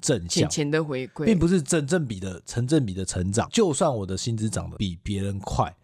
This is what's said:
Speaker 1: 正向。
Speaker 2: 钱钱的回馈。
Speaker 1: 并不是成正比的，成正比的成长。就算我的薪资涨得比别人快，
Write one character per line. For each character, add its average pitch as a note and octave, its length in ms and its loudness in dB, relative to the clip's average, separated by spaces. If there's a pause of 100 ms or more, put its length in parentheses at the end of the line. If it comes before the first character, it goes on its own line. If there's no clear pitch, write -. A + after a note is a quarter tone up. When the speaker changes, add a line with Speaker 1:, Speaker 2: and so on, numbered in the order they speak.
Speaker 1:
正 B2+ 200 0
向。 E2+ 80 -10
Speaker 2:
钱 - 200 2
钱 D3 220 -2
的 D#3 120 2
回 C3+ 260 -4
馈。 - 180 -4
Speaker 1:
并 F3+ 120 6
不 D#3+ 80 4
是 F3 160 4
成 D3 240 0
正 D#3+ 200 0
比 A2 120 -6
的， F#2 280 -8
成 A#2+ 200 -2
正 C#3+ 200 4
比 F#2 80 -4
的 F#2+ 100 -4
成 F#2 260 -2
长。 G#2+ 220 0
就 F#3+ 220 4
算 D3+ 200 2
我 G2+ 120 -4
的 F#2+ 100 -4
薪 A#2 180 -2
资 A2 140 -2
涨 E2+ 220 -6
得 E2 80 -12
比 F#2 240 -4
别 G2 180 -4
人 G2 180 -4
快， - 320 -2 (140)